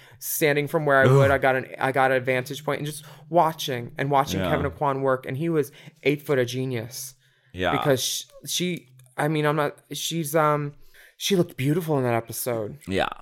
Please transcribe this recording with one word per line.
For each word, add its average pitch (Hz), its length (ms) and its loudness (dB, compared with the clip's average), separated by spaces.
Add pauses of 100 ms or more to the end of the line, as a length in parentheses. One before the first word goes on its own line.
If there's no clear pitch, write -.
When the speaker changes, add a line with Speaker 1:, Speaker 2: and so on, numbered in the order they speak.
(200)
Speaker 1:
standing 147 500 0
from 160 160 -2
where 139 160 6
I 131 60 8
Speaker 2:
Ugh. 131 40 6
Speaker 1:
would. 139 200 6
I 135 80 2
got 131 180 2
an, 127 100 -6 (100)
I 135 140 0
got 131 220 2
a 127 80 2
vantage 127 420 -4
point 147 140 -2
and 147 100 -6
just 151 160 -12 (240)
watching 156 680 0
and 139 120 -2
watching 135 300 2
Speaker 2:
Yeah. 92 100 0
Speaker 1:
Kevin 143 220 0
Aquan 135 300 -2
work. 131 240 0
And 131 100 -6
he 165 140 -2
was 156 240 0 (300)
eight 147 180 2
foot 143 180 0
a 123 60 2
genius. 123 680 -6 (360)
Speaker 2:
Yeah. 90 220 -2
Speaker 1:
Because 131 280 2
sh-, - 220 -6 (240)
she, 175 400 -4 (280)
I 147 120 0
mean, 151 180 0
I'm 151 100 0
not, 147 220 -2 (140)
she's, 156 440 -4
um, 147 380 2 (440)
she - 180 0
looked - 200 2
beautiful 151 440 0
in 127 40 0
that 120 120 2
episode. 113 720 -6
Speaker 2:
Yeah. 92 220 0 (120)